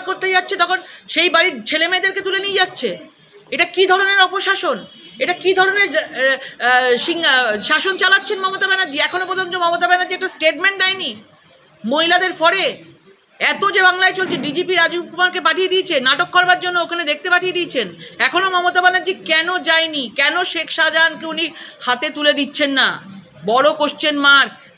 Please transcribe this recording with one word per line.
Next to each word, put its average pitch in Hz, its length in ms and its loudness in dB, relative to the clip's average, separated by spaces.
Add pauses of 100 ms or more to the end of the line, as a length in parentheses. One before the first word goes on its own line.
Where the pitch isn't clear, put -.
করতে 381 240 -4
যাচ্ছে, 370 260 0
তখন 359 220 0 (320)
সেই 233 200 0
বাড়ির 320 360 2
ছেলে 320 220 0
মেয়েদেরকে 370 340 -2
তুলে 381 180 -2
নিয়ে 392 140 -4
যাচ্ছে। 359 440 -2 (540)
এটা 349 140 0
কি 381 220 0
ধরনের 392 320 2
অপশাসন? 359 640 -2 (340)
এটা 320 140 -2
কি 359 200 0
ধরনের, 381 440 2
আহ, 262 680 -2
আহ, 247 300 4
সিং-, 339 260 -2
আহ, 247 380 2
শাসন 311 360 0
চালাচ্ছেন 392 420 2
মমতা 381 280 -2
ব্যানার্জি? 370 300 0
এখনো 330 280 -2
পর্যন্ত 370 300 -4
মমতা 349 320 0
ব্যানার্জি 359 260 2
একটা 370 140 -4
স্টেটমেন্ট 359 560 0
দেয়নি 370 320 -2 (680)
মহিলাদের 339 460 0
ফরে। 320 520 0 (560)
এত 370 320 0
যে 381 100 2
বাংলায় 370 320 4
চলছে, 370 240 -4
ডিজিপি 349 380 -4
রাজীব 330 360 0
কুমারকে 359 300 0
পাঠিয়ে 339 260 0
দিয়েছে 370 320 0
নাটক 277 320 2
করবার 359 280 4
জন্য, 359 200 -2
ওখানে 339 240 -4
দেখতে 302 260 -2
পাঠিয়ে 359 240 0
দিয়েছেন। 240 420 -4 (240)
এখনো 330 300 2
মমতা 359 320 2
ব্যানার্জি 359 320 2
কেন 330 440 0
যায়নি? 311 580 -2
কেন 302 280 2
শেখ 330 280 -6
শাহজাহানকে 320 540 0
উনি 320 240 -4 (320)
হাতে 247 280 -2
তুলে 294 240 2
দিচ্ছেন 285 380 -2
না? 220 300 0 (440)
বড় 269 280 4
কোশ্চেন 294 440 -2
মার্ক। 277 340 4 (260)